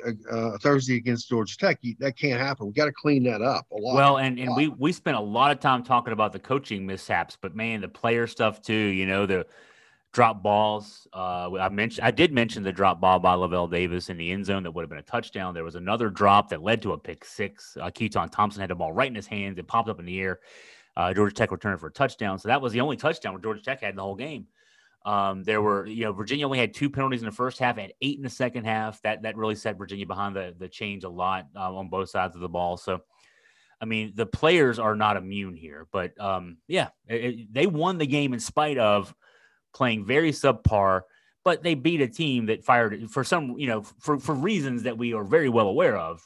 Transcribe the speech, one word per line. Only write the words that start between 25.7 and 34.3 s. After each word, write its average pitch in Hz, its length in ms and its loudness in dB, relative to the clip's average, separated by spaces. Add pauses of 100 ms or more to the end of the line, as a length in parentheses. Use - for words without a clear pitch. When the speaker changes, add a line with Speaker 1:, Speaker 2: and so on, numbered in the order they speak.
Speaker 2:
you 113 180 -4
know, 104 80 -2
Virginia 127 320 -4
only 135 140 0
had 113 160 2
two 143 160 -2
penalties 131 320 -2
in - 20 -6
the 107 100 -8
first 127 220 -2
half, 120 200 2
had 95 220 -10
eight 139 180 -4
in 139 60 -10
the 131 60 -8
second 120 360 -4
half. 110 360 -4
That, 107 220 -4
that 110 120 -6
really 110 200 -2
set 104 240 -6
Virginia 98 260 -10
behind 98 300 -6
the, 90 220 -8
the 90 120 -12
chains 101 360 -8
a 92 40 -10
lot, 90 460 -2
uh, 95 200 -6
on 95 140 -10
both 92 200 -4
sides 92 260 -2
of 85 60 -14
the 90 60 -4
ball. 87 300 -2
So, 90 240 -4 (800)
I 113 40 -8
mean, 110 300 -4
the 110 120 -2
players 151 500 4